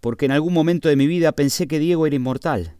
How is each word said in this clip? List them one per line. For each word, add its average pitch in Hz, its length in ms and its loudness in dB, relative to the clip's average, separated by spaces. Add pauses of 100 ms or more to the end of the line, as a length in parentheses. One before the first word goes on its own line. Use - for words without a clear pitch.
porque 120 240 -4
en 135 80 0
algún 156 200 4
momento 165 340 2
de 147 80 4
mi 139 120 2
vida 165 240 2
pensé 143 360 -2
que 151 120 -4
Diego 160 260 0
era 143 100 -2
inmortal 127 640 -6